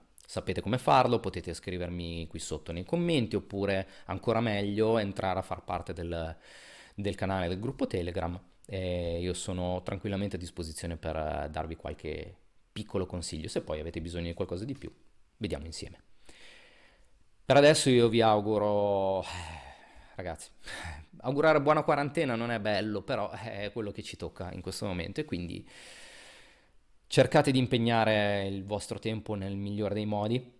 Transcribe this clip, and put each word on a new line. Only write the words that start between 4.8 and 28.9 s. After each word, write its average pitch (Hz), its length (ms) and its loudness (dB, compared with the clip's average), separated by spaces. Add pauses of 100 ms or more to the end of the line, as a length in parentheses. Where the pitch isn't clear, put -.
entrare 95 400 0
a 92 40 0
far - 220 -8
parte 90 280 -6
del, 82 440 -6 (580)
del 98 200 -2
canale 95 340 0
del 92 120 -2
gruppo 139 260 -2
Telegram. 87 540 -2 (260)
E 87 540 -2
io 90 140 -2
sono 90 480 -2
tranquillamente 101 540 -4
a - 20 -4
disposizione 85 580 -8
per, 78 200 -4
eh, 76 340 -2
darvi 80 260 -6
qualche 78 600 -10 (380)
piccolo 95 320 -4
consiglio. 82 420 -6
Se - 140 -4
poi 76 160 -6
avete 82 240 -8
bisogno 85 240 -6
di 85 80 -6
qualcosa 92 300 -6
di 135 100 -8
più, - 180 -14 (440)
vediamo 80 280 -6
insieme. - 380 -12 (1400)
Per 135 120 6
adesso 147 320 10
io 120 200 8
vi 113 120 4
auguro, 104 1040 4 (920)
ragazzi, 85 340 -10 (680)
augurare 143 440 4
buona 151 220 4
quarantena 143 500 2
non 117 160 -2
è 113 80 0
bello, 104 440 0
però 104 280 -2
è 104 420 -8
quello 104 200 -4
che 101 100 -12
ci - 140 -12
tocca 90 360 -8
in 92 80 -8
questo 92 260 -6
momento, 92 340 -4
e 151 40 -4
quindi 87 420 -6 (1400)
cercate 139 460 4
di 131 60 6
impegnare 110 880 4
il 98 180 -6
vostro 101 340 -4